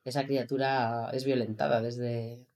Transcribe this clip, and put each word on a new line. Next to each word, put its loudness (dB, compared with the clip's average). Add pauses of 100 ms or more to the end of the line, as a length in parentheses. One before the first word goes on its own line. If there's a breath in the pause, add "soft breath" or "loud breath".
esa 0
criatura 2
es -2
violentada 2
desde, -4